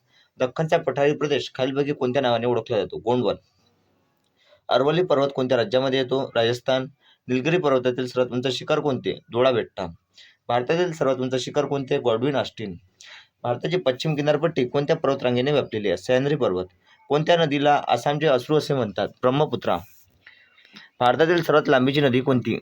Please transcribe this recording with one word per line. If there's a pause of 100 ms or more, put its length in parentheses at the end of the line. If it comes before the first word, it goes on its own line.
(380)
दख्खनचा
पठारी
प्रदेश
खालीलपैकी
कोणत्या
नावाने
ओळखला
जातो?
गोंडवन. (1300)
अरवली
पर्वत
कोणत्या
राज्यामध्ये
येतो?
राजस्थान. (420)
निलगिरी
पर्वतातील
सर्वात
उंच
शिखर
कोणते? (120)
दोळा
बेट्टा. (600)
भारतातील
सर्वात
उंच
शिखर
कोणते?
गॉडविन
ऑस्टिन. (680)
भारताची
पश्चिम
किनारपट्टी
कोणत्या
पर्वतरांगेने
व्यापलेली
आहे?
सह्याद्री
पर्वत. (440)
कोणत्या
नदीला
आसामचे
अश्रू
असे
म्हणतात?
ब्रह्मपुत्रा. (1200)
भारतातील
सर्वात
लांबीची
नदी
कोणती?